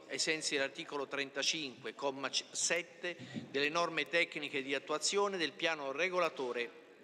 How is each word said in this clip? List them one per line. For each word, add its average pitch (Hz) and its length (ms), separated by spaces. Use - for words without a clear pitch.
ai 139 100
sensi 156 360
dell'articolo 139 520
trentacinque, 135 880
comma 135 340
c-, - 220
sette, 170 640
delle 143 200
norme 160 400
tecniche 151 520
di 139 140
attuazione 190 600
del 156 160
piano 151 400
regolatore 147 920